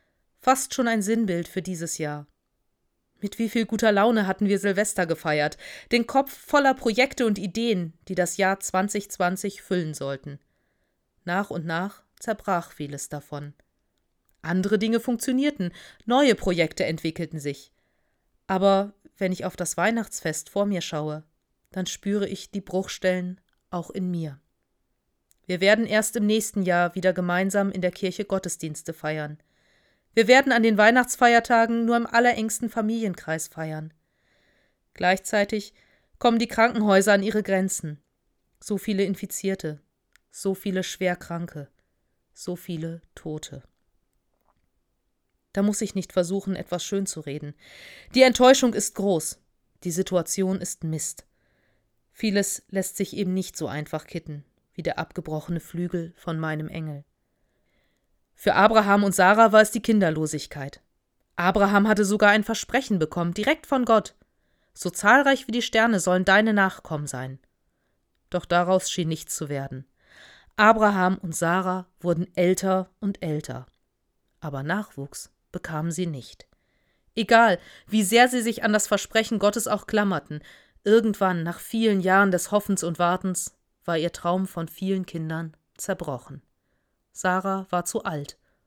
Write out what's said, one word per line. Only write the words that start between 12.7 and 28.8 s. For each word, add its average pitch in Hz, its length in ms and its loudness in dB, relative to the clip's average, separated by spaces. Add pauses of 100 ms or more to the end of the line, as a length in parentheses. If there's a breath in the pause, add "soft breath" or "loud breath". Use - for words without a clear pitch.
vieles 143 360 -10
davon. 143 460 -12 (880)
Andere 185 360 0
Dinge 226 200 0
funktionierten, 254 720 -2 (320 loud breath)
neue 247 300 4
Projekte 170 500 -2
entwickelten 160 540 -6
sich. 143 340 -8 (760)
Aber 196 440 2 (240)
wenn 190 140 0
ich 185 140 -4
auf 180 100 -6
das - 220 -6
Weihnachtsfest 196 760 -4
vor 202 160 -2
mir 196 140 -2
schaue, 151 420 -6 (480)
dann 185 160 -6
spüre 202 420 -4
ich - 220 -12
die 202 100 -8
Bruchstellen 185 800 -4 (300)
auch 175 200 -8
in 185 200 -4
mir. 160 300 -6 (1080)
Wir 180 140 -6
werden 214 260 4
erst 214 300 -2
im 208 100 0
nächsten 214 360 0
Jahr 175 340 2
wieder 185 160 2
gemeinsam 190 580 0
in 185 120 -4
der 180 100 0
Kirche 190 320 -6
Gottesdienste 180 680 -6